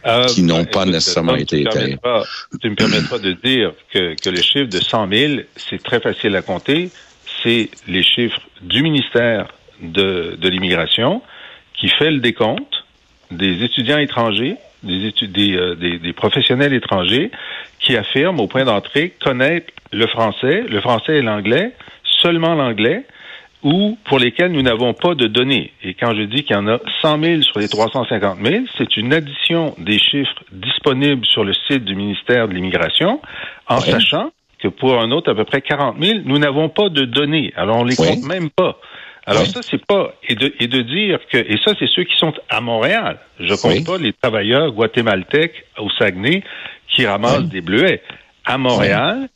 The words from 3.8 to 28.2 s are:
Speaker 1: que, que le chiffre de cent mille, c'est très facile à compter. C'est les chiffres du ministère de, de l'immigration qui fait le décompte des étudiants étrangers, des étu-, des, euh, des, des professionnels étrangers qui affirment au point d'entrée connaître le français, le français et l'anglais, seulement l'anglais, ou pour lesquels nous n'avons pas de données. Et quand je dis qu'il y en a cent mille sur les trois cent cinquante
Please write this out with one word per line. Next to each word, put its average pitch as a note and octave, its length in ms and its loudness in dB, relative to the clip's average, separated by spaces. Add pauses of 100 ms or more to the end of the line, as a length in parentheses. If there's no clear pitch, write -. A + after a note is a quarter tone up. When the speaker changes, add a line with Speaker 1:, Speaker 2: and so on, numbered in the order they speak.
Speaker 1:
que, F2 280 0
que G2 80 -2
le F2+ 120 -2
chiffre C#3 260 0
de F#2 140 -2
cent G#2+ 260 0
mille, A#2+ 380 0 (100)
c'est - 260 -10
très A#2+ 200 -2
facile G#2 340 -2
à F2+ 60 0
compter. C#3+ 480 -2 (520)
C'est A#2 280 0 (180)
les F#2+ 160 0
chiffres - 380 0 (200)
du F#2 220 -2
ministère A#2+ 640 2 (340)
de, F2 580 -2
de F#2 100 0
l'immigration F#2 720 0 (520)
qui - 160 -2
fait D3+ 220 2
le C#3+ 80 2
décompte A#2+ 640 -2 (480)
des F#2 320 -2
étudiants B2+ 340 -2
étrangers, A#2+ 580 -2 (280)
des F#2+ 240 -4
étu-, G#2+ 200 -4
des, G2 280 0
euh, F2+ 200 -2
des, F2 220 -4
des E2+ 160 -8
professionnels C3+ 600 2
étrangers A2 580 0 (480)
qui B2 180 2
affirment C#3+ 420 0
au G2+ 80 0
point C3 160 0
d'entrée C3 580 0
connaître C#3+ 520 0 (180)
le G#2+ 160 2
français, B2 640 0
le G#2 100 0
français B2 380 2
et C#3+ 40 4
l'anglais, A#2 500 0 (500)
seulement E3 340 2
l'anglais, C3 500 0 (560)
ou G3+ 440 2
pour C3+ 140 2
lesquels F3 320 2
nous D3 100 0
n'avons A#2+ 320 2
pas F3 220 0
de B2+ 120 0
données. B2 460 0 (100)
Et F#2 120 -8
quand A#2 200 0
je G#2 80 -2
dis A#2+ 200 -4
qu'il A2 120 0
y G2+ 40 2
en G2+ 80 -2
a A2+ 120 2 (220)
cent D3+ 160 2
mille D#3+ 260 2
sur - 160 0
les G#2 80 0
trois C#3 220 2
cent B2 160 -2
cinquante G2 340 -2